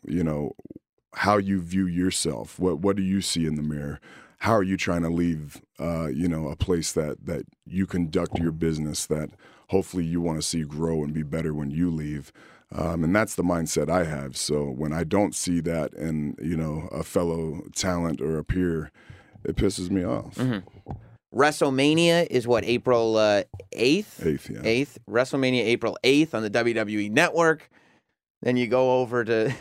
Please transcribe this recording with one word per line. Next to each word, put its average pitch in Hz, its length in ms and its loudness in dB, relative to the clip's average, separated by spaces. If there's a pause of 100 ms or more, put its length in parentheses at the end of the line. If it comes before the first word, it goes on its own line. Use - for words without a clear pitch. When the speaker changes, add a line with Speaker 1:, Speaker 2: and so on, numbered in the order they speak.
Speaker 1:
you 82 160 -2
know, 76 300 -2 (600)
how 104 240 2
you 98 220 0
view 92 260 -2
yourself. 85 720 -2
What, 87 200 2
what 98 140 2
do 98 80 0
you 95 200 2
see 82 240 0
in 76 80 0
the 76 80 -2
mirror? 73 360 -4 (420)
How 107 140 2
are 104 80 4
you 95 140 0
trying 85 260 0
to 82 60 0
leave, 82 540 -2 (180)
uh, 82 280 -2
you 76 200 -2
know, 80 200 -2
a 76 80 -6
place 85 360 0
that, 76 320 -2
that - 220 -6 (180)
you 92 220 -2
conduct 87 520 -2
your 85 140 0
business 78 540 -2
that 76 240 -4 (400)
hopefully 90 340 0
you 82 160 0
wanna 80 220 -2
see 82 200 -2
grow 78 400 -2
and 76 120 -4
be 78 80 -2
better 78 320 -4
when 73 160 -4
you 85 200 0
leave? 76 420 -6 (380)
Um, 85 320 -2
and 85 140 2
that's 107 180 2
the 90 80 -4
mindset 82 460 0
I 87 160 2
have. 69 320 -6
So 73 280 -2
when 71 280 -4
I 82 120 -2
don't 98 300 2
see 87 260 -2
that 80 340 -4
in, 73 480 -4
you 82 140 -2
know, 78 360 -4
a 80 100 -6
fellow 82 600 -2 (120)
talent 85 460 -2
or 78 160 -2
a 76 80 -4
peer, 85 460 0 (520)
it - 140 -4
pisses 95 340 0
me 95 140 0
off. - 300 -4
Speaker 2:
Mm-hmm. 117 340 -2 (680)
WrestleMania 151 920 4
is 120 180 0
what, 117 180 4
April, 117 520 2
uh, 104 280 4 (280)
eighth? 156 520 0
Speaker 1:
Eighth, 76 260 0
yeah. 53 140 -10
Speaker 2:
Eighth. 120 340 0 (100)
WrestleMania, 127 560 2
April 113 400 0
eighth 147 300 6
on 110 80 -2
the 107 80 -4
W 117 240 2
W 107 240 -2
E 104 100 -2
Network. 160 640 2 (720)
Then 123 140 2
you 123 100 2
go 127 340 4
over 120 240 0
to 113 360 0